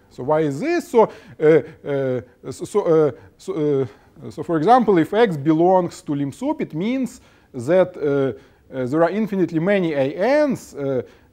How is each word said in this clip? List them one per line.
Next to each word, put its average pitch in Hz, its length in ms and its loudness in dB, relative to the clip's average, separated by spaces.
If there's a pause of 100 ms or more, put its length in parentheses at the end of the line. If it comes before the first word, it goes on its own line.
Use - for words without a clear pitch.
so - 140 -14
why 151 180 2
is 143 180 -2
this? 320 280 -4
So, 220 240 4 (280)
uh, 156 220 6 (260)
uh, 135 340 -4 (300)
so, 170 140 -12
so, 202 160 -2
uh, 160 300 2 (260)
so, 147 440 -2
uh, 131 40 -2 (440)
so 147 140 -12
for 165 140 -2
example, 208 400 4
if 160 160 0
x 202 240 2
belongs 170 640 2
to 147 140 -6
lim 143 160 -4
sup, 294 300 -6
it 160 120 -10
means 233 480 -6 (320)
that, 175 440 0
uh, 139 760 -4
uh, 131 100 -4
there 151 180 2
are 170 60 4
infinitely 190 500 -2
many 180 340 0
A 139 200 -2
n's, 262 600 -2
uh, 135 260 -4 (320)